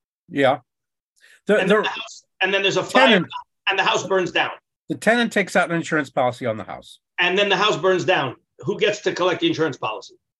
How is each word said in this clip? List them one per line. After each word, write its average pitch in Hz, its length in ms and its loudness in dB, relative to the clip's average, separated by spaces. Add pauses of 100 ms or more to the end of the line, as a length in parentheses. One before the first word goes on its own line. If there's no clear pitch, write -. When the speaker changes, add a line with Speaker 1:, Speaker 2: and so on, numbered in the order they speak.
(300)
Speaker 1:
Yeah. 139 300 2 (840)
The, 202 140 4
Speaker 2:
And 185 100 2
Speaker 1:
the 208 60 6
Speaker 2:
then 208 80 2
the 151 60 -4
house, - 340 -12 (180)
and 190 120 0
then 196 80 0
there's 185 160 0
a 175 60 0
fire, 269 240 4
Speaker 1:
tenant. 185 200 4 (420)
Speaker 2:
and 196 100 0
the 185 40 -2
house 214 220 -2
burns 180 260 -2
down. 143 200 -2 (380)
Speaker 1:
The 156 60 -4
tenant 226 360 0
takes 202 240 -2
out 170 140 2
an 170 80 -2
insurance 151 320 -2
policy 123 360 -2
on 110 120 -2
the 95 80 -12
house. - 340 -16 (200)
Speaker 2:
And 180 180 0
then 202 120 2
the 190 60 2
house 208 220 2
burns 175 260 0
down. 147 320 0 (240)
Who 139 180 -6
gets 208 240 0
to 175 120 -2
collect 175 280 -2
the 165 60 0
insurance 156 300 -2
policy? 110 380 -10 (240)